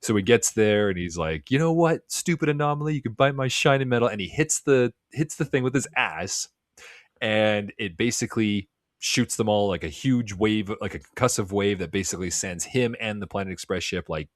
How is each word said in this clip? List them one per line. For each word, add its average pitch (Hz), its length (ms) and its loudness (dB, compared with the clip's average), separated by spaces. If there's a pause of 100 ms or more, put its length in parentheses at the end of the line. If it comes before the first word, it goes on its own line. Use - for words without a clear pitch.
So 113 140 0
he 101 60 4
gets 113 300 4
there 104 380 4
and 92 80 0
he's 87 200 -6
like, 80 340 -4
You 131 80 4
know 165 140 2
what, 165 280 4 (100)
stupid 165 380 -2
anomaly? 147 440 0
You 143 80 -2
can 113 120 -6
bite 139 220 2
my 131 120 -2
shiny 135 380 2
metal. 120 220 2
And 104 140 -2
he 90 60 -4
hits - 340 -2
the, 127 320 4 (180)
hits - 240 -4
the 160 100 -2
thing 135 180 -2
with 127 100 0
his 131 220 0
ass, 92 540 -4 (720)
and 107 560 0
it 95 200 -8
basically 107 720 0 (300)
shoots - 360 -2
them 110 120 -2
all 104 200 2
like 90 160 -2
a 85 60 -4
huge 120 440 -2
wave, 104 380 0 (100)
like 101 140 -6
a 80 40 -10
concussive 107 520 -2
wave 101 280 0
that 87 120 -6
basically 92 380 -4
sends 87 360 -6
him 120 340 0
and 107 220 -6
the 95 60 -8
Planet 95 260 -6
Express 90 300 -4
ship, - 260 -6
like 80 260 -4